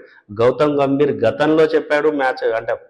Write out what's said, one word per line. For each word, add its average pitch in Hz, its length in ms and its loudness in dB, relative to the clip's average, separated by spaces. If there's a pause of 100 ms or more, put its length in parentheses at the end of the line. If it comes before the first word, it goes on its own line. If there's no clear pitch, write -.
(420)
గౌతమ్ 143 400 2
గంభీర్ 139 300 2
గతంలో 147 520 0
చెప్పాడు, 151 460 0
మ్యాచ్ 131 380 -2
అంటే, 113 300 -2 (120)